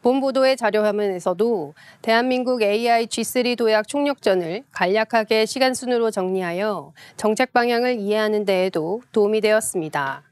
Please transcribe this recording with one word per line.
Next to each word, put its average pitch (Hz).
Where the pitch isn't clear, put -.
본 254
보도의 262
자료화면에서도 208
대한민국 247
에이아이 233
지쓰리 240
도약 220
총력전을 214
간략하게 220
시간 262
순으로 233
정리하여 185
정책 214
방향을 240
이해하는 214
데에도 185
도움이 214
되었습니다. 156